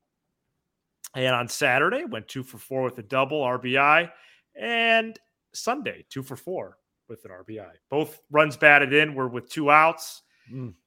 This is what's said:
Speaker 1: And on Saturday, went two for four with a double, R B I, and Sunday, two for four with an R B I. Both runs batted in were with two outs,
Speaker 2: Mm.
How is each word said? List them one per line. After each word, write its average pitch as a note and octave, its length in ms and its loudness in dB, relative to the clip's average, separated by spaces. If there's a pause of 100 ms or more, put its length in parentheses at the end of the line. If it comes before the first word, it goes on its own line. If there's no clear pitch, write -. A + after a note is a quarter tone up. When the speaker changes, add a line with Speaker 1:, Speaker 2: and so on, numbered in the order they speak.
(1160)
Speaker 1:
And C3 200 -2
on A#2+ 140 -4
Saturday, D3+ 560 0
went A2 240 -12
two C3 160 -12
for A#2 140 -20
four C3 240 -8
with B2 160 -6
a A#2 40 -16
double, C3+ 400 -2
R B2 160 -2
B B2 180 -4
I, D3+ 340 4 (440)
and A3+ 640 -2 (340)
Sunday, G#3+ 580 -8
two C3+ 120 -12
for C3 140 -14
four C3+ 420 -12 (300)
with A2+ 160 -20
an G2+ 60 -20
R F#2 140 -20
B A2 140 -14
I. F2+ 140 -18 (180)
Both D3+ 300 -4 (100)
runs D3 260 2
batted C#3+ 360 6
in D3+ 220 2
were C3 140 -4
with A#2+ 220 -10
two D3 200 -2
outs, D#3+ 520 2 (300)
Speaker 2:
Mm. B2 220 -12 (120)